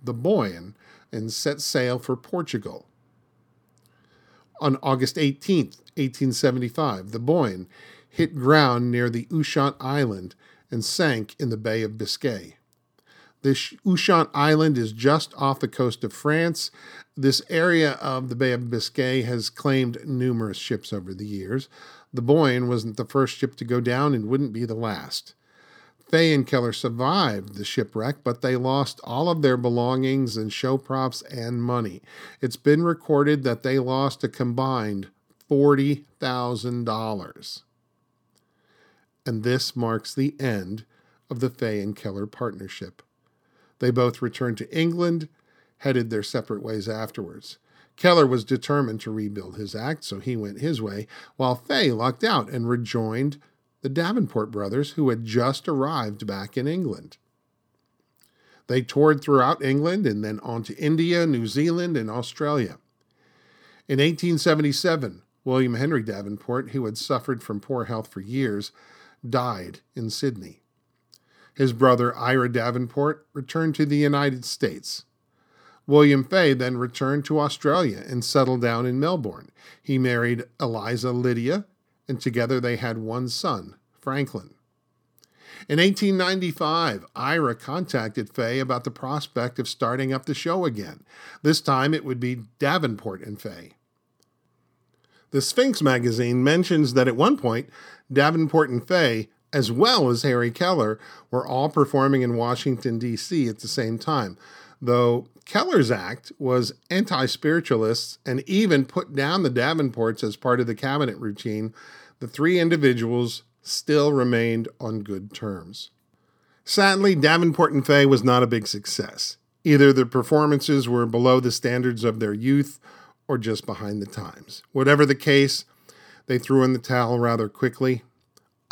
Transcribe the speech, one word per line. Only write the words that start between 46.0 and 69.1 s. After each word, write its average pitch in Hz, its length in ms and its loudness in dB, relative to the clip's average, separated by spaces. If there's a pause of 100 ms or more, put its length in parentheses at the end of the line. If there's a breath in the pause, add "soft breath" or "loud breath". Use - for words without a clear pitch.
their 107 140 -4
separate 110 400 -8
ways 110 240 -8
afterwards. 110 680 -10 (360 soft breath)
Keller 170 320 6
was 123 180 0
determined 127 580 -2
to 113 100 -8
rebuild 104 420 -8
his 104 220 -10
act, 139 260 -8
so - 160 -10
he 127 160 -6
went 104 240 -8
his 135 240 -4
way, 104 240 -8 (300 loud breath)
while 127 180 0
Fay 196 380 0
lucked 120 320 -2
out 165 260 0
and 120 180 -4
rejoined 120 720 -2 (440 soft breath)
the 135 60 -4
Davenport 160 600 -2
brothers, 107 440 -4
who 143 160 2
had 117 140 -2
just 120 440 0
arrived 131 580 -2
back 98 300 -8
in 131 100 -2
England. 160 500 -6 (1500 soft breath)
They 127 160 0
toured 143 400 4
throughout 139 400 2
England 151 460 0
and 104 160 -2
then 107 160 -6
on 117 240 -8
to 110 120 -14
India, 165 480 2
New 127 220 0
Zealand, 165 500 0
and 110 140 -4
Australia. 123 680 -4 (1080 soft breath)
In 139 140 2
eighteen 165 380 2
seventy-seven, 151 840 0 (220)
William 127 300 2
Henry 135 280 0
Davenport, 107 680 -8
who 135 160 -4
had 110 120 -8
suffered 123 460 -4
from 104 160 -6
poor 123 240 -6
health 110 240 -6
for - 120 -14
years, 107 520 -4 (560 soft breath)